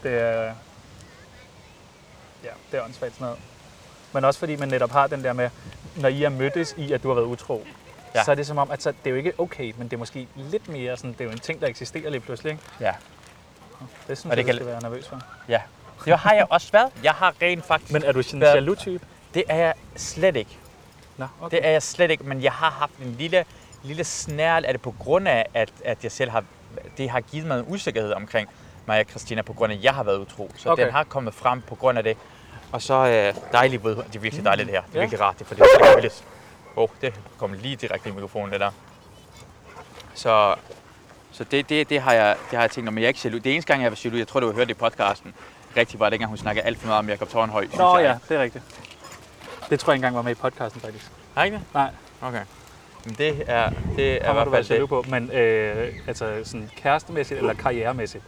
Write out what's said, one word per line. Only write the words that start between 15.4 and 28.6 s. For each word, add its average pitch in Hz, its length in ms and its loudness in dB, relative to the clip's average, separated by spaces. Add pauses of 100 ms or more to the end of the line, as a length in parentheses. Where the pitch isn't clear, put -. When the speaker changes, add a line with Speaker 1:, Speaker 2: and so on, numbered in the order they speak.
Speaker 2:
Ja. 117 140 2 (440)
Det 160 140 6
har 214 140 6
jeg 208 160 6
også 170 220 0
været. 233 180 6 (140)
Jeg 151 80 4
har 175 300 2
rent 175 240 0
faktisk - 280 -2
Speaker 1:
Men 151 100 2
er 143 80 2
du 127 100 2
sådan 143 160 -4
en 135 40 0
Speaker 2:
været 147 140 8
Speaker 1:
jaloux-type? 180 500 -2 (280)
Speaker 2:
Det 175 160 0
er 156 80 0
jeg 165 160 2 (220)
slet 165 400 0
ikke. 107 220 -6 (600)
Speaker 1:
Nå, 131 80 -10 (160)
okay. 165 160 -2
Speaker 2:
Det 151 100 2
er 160 40 4
jeg 151 120 4
slet 175 280 2
ikke, 143 120 -2
men 135 200 -6
jeg 135 80 4
har 160 180 0
haft 143 320 -6
en 123 180 -10
lille, 165 260 0 (380)
lille 156 200 -8
snærl 156 640 0
af 131 80 0
det 123 80 -4
på 120 180 -10
grund 180 280 2
af, 120 260 2
at, 113 160 0 (160)
at 120 180 -2
jeg 113 80 -6
selv 127 200 -4
har, 110 120 0 (540)
det 135 120 -6
har 123 120 -2
givet 156 260 -10
mig 135 120 -2
en 120 80 -6
usikkerhed 117 460 -4
omkring 104 360 -4 (360)